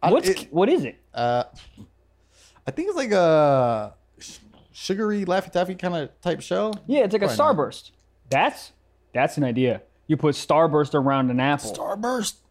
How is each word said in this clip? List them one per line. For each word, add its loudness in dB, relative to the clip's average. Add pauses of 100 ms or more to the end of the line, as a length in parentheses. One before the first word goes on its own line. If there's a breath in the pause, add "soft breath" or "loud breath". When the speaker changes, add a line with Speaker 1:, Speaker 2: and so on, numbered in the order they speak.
Speaker 1:
I, 2
Speaker 2:
What's 2
Speaker 1:
it, 0
Speaker 2:
c-, -14
what 2
is 2
it? -12 (160)
Speaker 1:
uh, 0 (1200 soft breath)
I -8
think -6
it's -4
like -2
a 2 (260)
sh-, -20 (340)
sugary -4
Laffy -2
Taffy -2
kinda -6 (120)
type -4
shell. -4 (140)
Speaker 2:
Yeah, 2
it's 2
like 2
a 0
Speaker 1:
Probably -2
not. 4 (160)
Speaker 2:
starburst. -20 (380)
That's, 0 (400)
that's 0
an 0
idea. 0 (260)
You 0
put 0
starburst 2
around 2
an 0
apple. -2
Speaker 1:
Starburst? -6 (160)